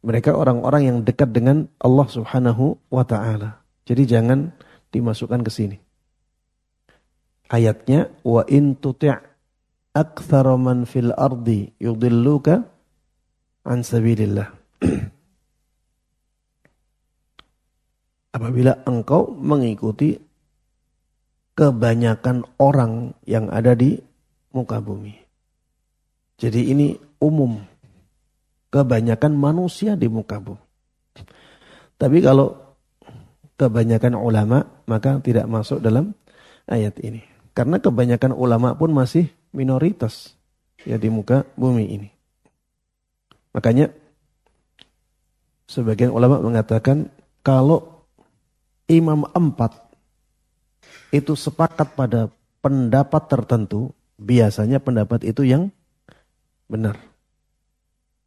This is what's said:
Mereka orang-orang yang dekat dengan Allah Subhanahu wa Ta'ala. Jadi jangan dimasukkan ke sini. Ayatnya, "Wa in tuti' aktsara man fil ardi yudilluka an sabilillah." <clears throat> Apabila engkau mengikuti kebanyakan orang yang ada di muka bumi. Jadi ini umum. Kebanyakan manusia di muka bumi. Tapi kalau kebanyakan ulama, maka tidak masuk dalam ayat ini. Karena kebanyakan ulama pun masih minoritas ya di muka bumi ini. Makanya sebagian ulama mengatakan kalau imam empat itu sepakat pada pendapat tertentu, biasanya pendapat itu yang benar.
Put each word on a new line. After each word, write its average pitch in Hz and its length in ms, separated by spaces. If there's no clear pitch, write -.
Mereka 120 320
orang-orang 131 520
yang 123 200
dekat 127 240
dengan 127 480
Allah 127 320
Subhanahu 123 680
wa 127 160
Ta'ala. 107 560
Jadi 123 200
jangan 123 440
dimasukkan 120 560
ke 110 40
sini. 98 280
Ayatnya, 120 600
"Wa 117 240
in 143 280
tuti' 139 360
aktsara 135 640
man 127 320
fil 120 240
ardi 117 640
yudilluka 123 880
an 123 240
sabilillah." 110 640
<clears throat> - 440
Apabila 123 540
engkau 131 480
mengikuti 135 800
kebanyakan 117 880
orang 120 640
yang 110 240
ada 113 240
di 131 240
muka 117 220
bumi. 104 340
Jadi 120 320
ini 143 240
umum. 139 400
Kebanyakan 123 640
manusia 170 640
di 123 80
muka 107 320
bumi. 98 240
Tapi 143 240
kalau 135 320
kebanyakan 117 560
ulama, 113 480
maka 135 320
tidak 113 240
masuk 110 400
dalam 135 320
ayat 107 400
ini. 110 160
Karena 135 240
kebanyakan 123 560
ulama 120 400
pun 156 240
masih 147 320
minoritas 131 800
ya 117 80
di 110 160
muka 120 400
bumi 113 480
ini. 104 80
Makanya 120 400
sebagian 113 480
ulama 123 240
mengatakan 117 720
kalau 139 480
imam 156 480
empat 135 400
itu 143 240
sepakat - 560
pada 113 400
pendapat 135 640
tertentu, 113 640
biasanya 113 560
pendapat 117 480
itu 110 160
yang 147 300
benar. 110 280